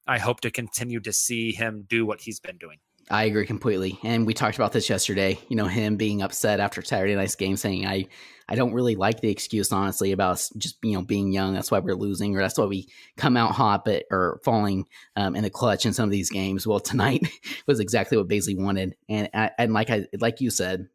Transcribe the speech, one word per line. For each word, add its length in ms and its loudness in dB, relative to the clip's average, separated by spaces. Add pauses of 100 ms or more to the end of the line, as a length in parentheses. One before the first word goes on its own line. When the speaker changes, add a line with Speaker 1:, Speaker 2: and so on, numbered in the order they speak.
Speaker 1:
I 120 2
hope 220 -2
to 100 -2
continue 500 -6
to 120 -6
see 400 -2
him 340 -4
do 180 2
what 160 -4
he's 180 -10
been 180 -14
doing. 220 -20 (320)
Speaker 2:
I 120 2
agree 240 2
completely. 560 -2
And 240 2
we 80 0
talked 220 0
about 140 2
this 160 0
yesterday, 520 0 (100)
you 60 -2
know, 100 2
him 300 0
being 260 0
upset 380 0
after 240 -2
Saturday 320 0
night's 180 0
game, 240 -2
saying, 300 -2
"I, 180 -2 (420)
I 60 -4
don't 180 2
really 240 2
like 240 2
the 120 2
excuse, 400 0
honestly, 400 0
about 220 2
us 160 -4 (100)
just, 240 -6
you 100 0
know, 80 0
being 300 0
young. 240 0
That's 160 -4
why 80 4
we're 160 -2
losing, 400 -2
or 60 0
that's 180 0
why 60 4
we 220 -4 (300)
come 180 2
out 180 4
hot, 300 2
but, 280 2
or 320 0
falling, 420 2 (300)
um, 200 -2
in 60 -2
the 80 0
clutch 380 2
in 60 2
some 100 0
of 80 2
these 180 0
games." 380 -2
Well, 120 2
tonight 480 0 (200)
<laughs> 180 -10
was 140 4
exactly 360 0
what 120 4
Bazley 280 0
wanted. 400 -2 (120)
And, 260 -2
and 400 0
like 160 0
I, 160 0 (140)
like 200 0
you 120 0
said, 440 -2